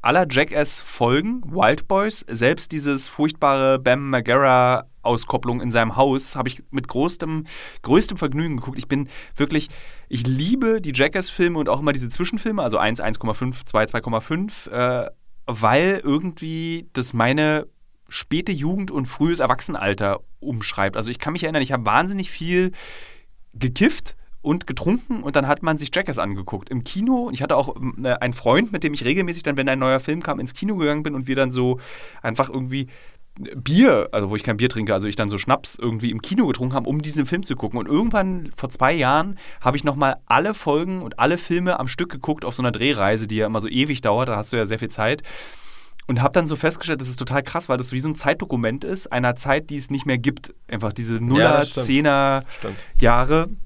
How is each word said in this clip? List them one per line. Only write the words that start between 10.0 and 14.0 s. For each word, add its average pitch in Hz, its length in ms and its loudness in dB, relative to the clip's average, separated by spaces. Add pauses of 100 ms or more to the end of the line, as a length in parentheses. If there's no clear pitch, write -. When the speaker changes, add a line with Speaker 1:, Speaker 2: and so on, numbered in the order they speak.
Speaker 1:
ich 117 200 -4
liebe 220 540 2
die 151 120 -4
Jackass-Filme 175 640 2
und 151 100 0
auch 127 140 2
immer 147 120 2
diese 127 160 -2
Zwischenfilme, 208 520 -2
also 110 160 2
eins, 110 240 2
eins 107 160 0
Komma - 160 -2
fünf, 127 320 -4
zwei, 107 220 2
zwei 120 120 -2
Komma 113 220 -2